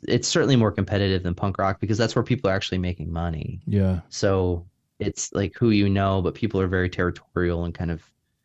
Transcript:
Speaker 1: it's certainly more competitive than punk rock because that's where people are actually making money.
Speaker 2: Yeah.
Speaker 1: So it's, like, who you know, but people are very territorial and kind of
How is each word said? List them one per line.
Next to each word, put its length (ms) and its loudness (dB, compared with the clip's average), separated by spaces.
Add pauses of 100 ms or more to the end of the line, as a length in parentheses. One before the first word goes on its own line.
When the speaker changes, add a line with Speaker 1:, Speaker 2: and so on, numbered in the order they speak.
Speaker 1:
it's 200 0
certainly 280 2
more 160 4
competitive 520 0
than 100 -2
punk 240 -2
rock 220 -2
because 180 -2
that's 180 0
where 80 2
people 260 0
are 40 2
actually 240 -2
making 340 -4
money. 540 -4
Speaker 2:
Yeah. 440 0
Speaker 1:
So 580 0 (320)
it's, 340 -6
like, 240 0
who 140 4
you 180 4
know, 320 2
but 140 -2
people 260 -2
are 60 2
very 220 0
territorial 760 -2
and 80 -6
kind 160 -6
of 140 -6 (420)